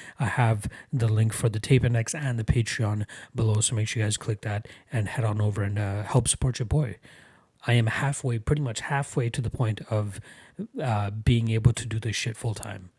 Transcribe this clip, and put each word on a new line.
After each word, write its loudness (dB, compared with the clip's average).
I 0
have 2
the 2
link 4
for 0
the -2
Tape 4
Index 0
and -2
the -4
Patreon 0
below, 2
so 0
make 0
sure -2
you 2
guys 0
click -4
that -4
and -2
head -2
on 0
over 0
and, -2
uh, -2
help 2
support 0
your -4
boy. 0
I 4
am 6
halfway, -2
pretty 0
much -4
halfway -2
to -2
the -4
point -2
of, -2
uh, 0
being 2
able 4
to -6
do -4
this -4
shit -4
full -4
time, -8